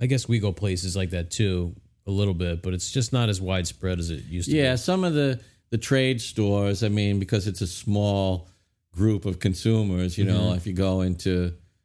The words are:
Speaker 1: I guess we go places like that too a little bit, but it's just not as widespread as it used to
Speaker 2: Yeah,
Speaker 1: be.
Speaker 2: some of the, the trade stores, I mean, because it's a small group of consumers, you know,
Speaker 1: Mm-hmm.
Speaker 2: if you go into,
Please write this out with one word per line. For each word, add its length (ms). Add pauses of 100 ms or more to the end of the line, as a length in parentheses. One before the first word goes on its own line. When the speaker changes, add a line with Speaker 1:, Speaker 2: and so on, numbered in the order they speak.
Speaker 1:
I 60
guess 220
we 100
go 140
places 440
like 140
that 200
too 440 (320)
a 40
little 240
bit, 280
but 120
it's 160
just 220
not 160
as 120
widespread 580
as 120
it 160
used 240
to 60
Speaker 2:
Yeah, 180
Speaker 1:
be. 40
Speaker 2:
some 260
of 100
the, 260 (300)
the 80
trade 420
stores, 600
I 60
mean, 300
because 280
it's 140
a 60
small 840 (440)
group 340
of 120
consumers, 760
you 80
know, 240
Speaker 1:
Mm-hmm. 80
Speaker 2:
if 100
you 60
go 300
into, 500 (320)